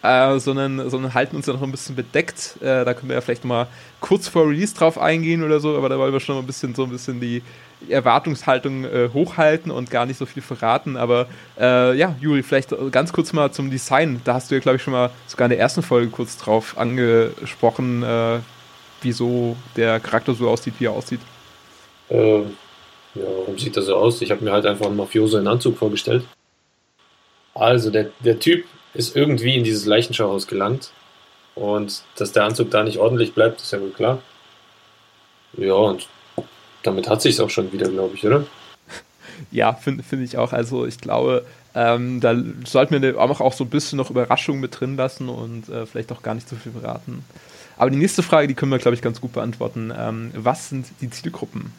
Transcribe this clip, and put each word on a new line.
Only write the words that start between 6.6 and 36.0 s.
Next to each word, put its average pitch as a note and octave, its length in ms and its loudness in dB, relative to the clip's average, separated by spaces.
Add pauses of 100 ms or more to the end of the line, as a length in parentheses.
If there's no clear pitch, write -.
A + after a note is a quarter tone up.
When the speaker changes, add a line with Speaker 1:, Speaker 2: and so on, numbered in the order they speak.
Speaker 1:
so C3+ 80 -2
ein B2+ 60 -6
bisschen B2 280 -8
die A#2+ 240 -4 (460)
Erwartungshaltung, C3 960 0
äh, B2 280 0
hochhalten D#3+ 580 2
und B2 200 -6
gar A#2+ 160 0
nicht C3 100 -6
so C#3 80 -8
viel - 180 -12
verraten. B2+ 540 -2
Aber, A#2+ 300 2 (320)
äh, B2+ 360 4
ja, D#3+ 240 2
Juri, C#3 240 2
vielleicht C3+ 320 0 (180)
ganz C#3 200 2
kurz E3 220 0
mal C#3+ 180 2
zum C3+ 180 -6
Design. C3 540 2
Da B2 100 2
hast B2+ 160 -4
du C#3 40 2
ja, C3 80 2
glaub C3 140 4
ich, B2+ 60 -4
schon C3+ 120 -4
mal B2 160 2 (160)
sogar - 200 0
in B2 40 4
der A2+ 80 4
ersten B2+ 240 2
Folge A#2+ 260 2
kurz A#2 300 -8
drauf A2 400 0
angesprochen, A#2+ 1200 0
äh, A#2 360 0 (640)
wieso A#2+ 540 0 (200)
der A2+ 240 2
Charakter A#2 320 0
so A#2 160 0
aussieht, A2+ 300 -2
wie A#2+ 80 0
er G#2+ 60 0
aussieht. A#2+ 280 -6 (880)
Speaker 2:
Ähm, G#2+ 480 2 (580)
ja, G2 100 -8 (160)
warum G2 180 -6
sieht - 180 -6
er G2+ 60 0
so F#2+ 140 0
aus? A#2 260 2
Ich G#2+ 80 -4
hab G2+ 100 0
mir G#2+ 120 -2
halt G#2 120 2
einfach G#2 220 0
einen G2+ 100 -2
Mafioso A2 400 2
in G2+ 100 2
Anzug A#2 300 2
vorgestellt. A#2 480 0 (1300)
Also, A2+ 380 4
der, G#2 160 2 (140)
der A#2 180 2
Typ E3+ 260 2 (300)
ist B2 200 -6
irgendwie C3 420 2
in A#2+ 80 2
dieses G#2+ 200 0
Leichenschauhaus G#2 640 2
gelangt. B2 460 -4 (640)
Und G#2 480 -4 (140)
dass G2 160 -4
der G#2 120 6
Anzug A2 260 0
da G#2+ 120 2
nicht G#2+ 140 -2
ordentlich A2+ 380 2
bleibt, - 260 4
ist - 120 -10
ja G2+ 80 -4
wohl G2 100 -6
klar. B2 320 0 (1400)
Ja, G2 160 0
und G2 340 2 (760)